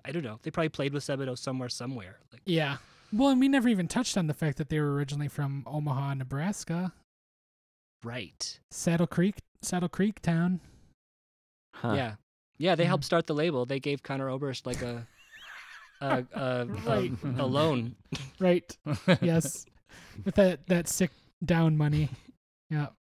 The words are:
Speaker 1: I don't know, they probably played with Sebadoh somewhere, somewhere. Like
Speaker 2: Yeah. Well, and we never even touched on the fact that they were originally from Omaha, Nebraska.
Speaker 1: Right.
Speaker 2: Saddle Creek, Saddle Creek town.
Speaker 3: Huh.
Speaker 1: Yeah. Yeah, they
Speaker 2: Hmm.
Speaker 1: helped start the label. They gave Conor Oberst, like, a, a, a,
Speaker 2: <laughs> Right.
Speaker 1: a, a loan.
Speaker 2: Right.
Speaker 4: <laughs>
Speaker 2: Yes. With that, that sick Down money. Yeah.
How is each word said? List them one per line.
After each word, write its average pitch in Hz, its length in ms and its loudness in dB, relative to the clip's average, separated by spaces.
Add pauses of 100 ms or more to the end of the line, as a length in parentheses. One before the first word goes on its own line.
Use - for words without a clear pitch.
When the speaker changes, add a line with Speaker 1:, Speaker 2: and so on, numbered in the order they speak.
Speaker 1:
I 139 80 -10
don't 165 100 -4
know, 110 200 -8
they 160 80 -8
probably 160 180 0
played 143 240 -4
with 143 100 -4
Sebadoh 135 340 -4
somewhere, 131 340 -6
somewhere. 123 480 -10 (140)
Like - 120 -20
Speaker 2:
Yeah. 156 320 0 (360)
Well, 262 180 6
and 254 100 6
we 269 80 6
never 269 220 4
even 185 180 2
touched - 300 -2
on 170 100 2
the 151 60 0
fact 151 240 -2
that 151 100 -4
they 156 100 0
were 147 140 2
originally 143 360 -2
from 139 380 -4
Omaha, 139 480 -2
Nebraska. 165 800 -4 (1120)
Speaker 1:
Right. 117 560 -10 (100)
Speaker 2:
Saddle 165 380 2
Creek, 185 300 2 (240)
Saddle 175 260 -2
Creek 208 320 0
town. 170 400 2 (1120)
Speaker 3:
Huh. 120 200 -2
Speaker 1:
Yeah. 120 200 -2 (440)
Yeah, 175 180 2
they 170 80 4
Speaker 2:
Hmm. 175 40 4
Speaker 1:
helped 180 160 2
start 170 220 2
the 160 80 -2
label. 147 320 0
They 139 140 -2
gave 143 220 -2
Conor 135 260 -4
Oberst, 135 380 -4
like, 123 160 -4
a, 120 260 -6 (920)
a, 131 320 -2
a, 127 340 -2
Speaker 2:
<laughs> 202 200 -8
Right. 214 260 0 (120)
Speaker 1:
a, 135 180 -2
a 135 40 0
loan. 131 500 0 (420)
Speaker 2:
Right. 180 460 2
Speaker 4:
<laughs> 151 360 2
Speaker 2:
Yes. 165 460 0 (580)
With 190 120 -4
that, 185 320 4
that 175 200 2
sick - 220 0 (340)
Down 160 320 4
money. 151 340 2 (600)
Yeah. 151 180 -2 (140)